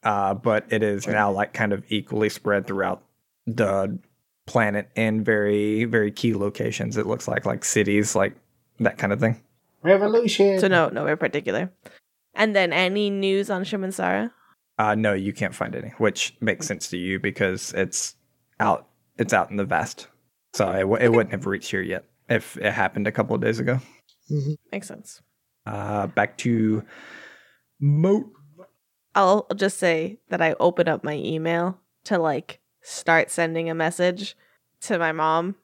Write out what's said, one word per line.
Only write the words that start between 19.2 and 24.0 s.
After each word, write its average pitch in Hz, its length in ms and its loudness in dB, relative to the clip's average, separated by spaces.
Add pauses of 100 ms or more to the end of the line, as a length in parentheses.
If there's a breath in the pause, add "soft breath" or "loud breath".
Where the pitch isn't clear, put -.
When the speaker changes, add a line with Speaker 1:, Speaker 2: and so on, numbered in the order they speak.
Speaker 1:
out - 180 2
in 101 60 -6
the 101 80 -2
vast. - 420 -4 (460)
So 98 180 0
it, 95 80 -2
w-, 98 160 2
it 120 120 4
Speaker 3:
Okay. - 20 8
Speaker 1:
wouldn't 113 240 4
have 98 120 -6
reached 98 260 -6
here 98 100 -2
yet 90 240 -6 (240)
if - 260 -2
it 104 160 0
happened 101 340 -2
a 107 60 0
couple 110 240 0
of - 60 -2
days 113 180 0
ago. 123 220 0 (500 soft breath)